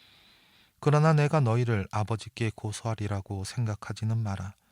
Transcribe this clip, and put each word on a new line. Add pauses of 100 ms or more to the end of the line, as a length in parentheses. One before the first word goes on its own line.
(800)
그러나
내가
너희를
아버지께
고소하리라고
생각하지는
마라. (180)